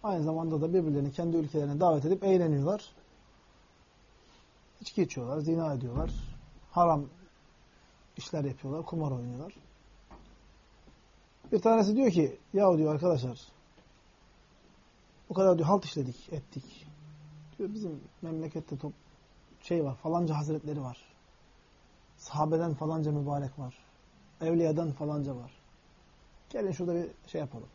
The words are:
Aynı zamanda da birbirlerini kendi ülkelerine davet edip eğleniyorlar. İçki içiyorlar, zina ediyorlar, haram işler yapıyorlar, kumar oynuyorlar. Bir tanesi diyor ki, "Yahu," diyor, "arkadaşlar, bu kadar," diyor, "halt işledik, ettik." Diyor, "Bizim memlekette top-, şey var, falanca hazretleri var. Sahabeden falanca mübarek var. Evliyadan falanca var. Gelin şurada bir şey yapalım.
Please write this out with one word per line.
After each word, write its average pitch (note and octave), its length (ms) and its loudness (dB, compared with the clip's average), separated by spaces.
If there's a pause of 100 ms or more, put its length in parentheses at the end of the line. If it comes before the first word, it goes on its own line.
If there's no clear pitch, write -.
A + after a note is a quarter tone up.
Aynı F3 200 0
zamanda D#3+ 380 0
da E3 120 0
birbirlerini C#3+ 380 2
kendi E3 260 0
ülkelerine D3 420 0
davet D#3 260 4
edip F#3 180 0
eğleniyorlar. F3 720 2 (1900)
İçki G3+ 220 -2
içiyorlar, C3 360 -4
zina D#3+ 340 -2
ediyorlar, B2 380 -4 (600)
haram D#3+ 340 4 (1120)
işler D3+ 260 -6
yapıyorlar, C#3 420 -6
kumar D#3 260 -4
oynuyorlar. B2 420 -8 (2000)
Bir G3+ 100 4
tanesi A3 340 4
diyor B3+ 160 4
ki, D#3 280 2 (140)
"Yahu," F#3+ 240 6
diyor, D3+ 160 2
"arkadaşlar, C#3 460 0 (1900)
bu - 40 -6
kadar," F3+ 240 6
diyor, D#3+ 100 2
"halt F#3+ 180 4
işledik, C3 480 -6
ettik." - 540 -14 (680)
Diyor, G#3 160 -6
"Bizim F#3 300 -8 (180)
memlekette D#3+ 560 -8
top-, D3+ 160 -8 (680)
şey E3+ 240 0
var, C3 100 -4
falanca E3 400 0
hazretleri D3 460 -4
var. B2 160 -10 (1200)
Sahabeden D#3+ 560 0
falanca D#3 380 -2
mübarek C#3+ 480 -4
var. B2+ 180 -12 (640)
Evliyadan E3 500 2
falanca C#3+ 440 -4
var. B2 160 -14 (960)
Gelin G#3 220 -4
şurada F3 240 -2
bir F3 160 -4 (160)
şey D#3+ 140 -8
yapalım. B2+ 340 -12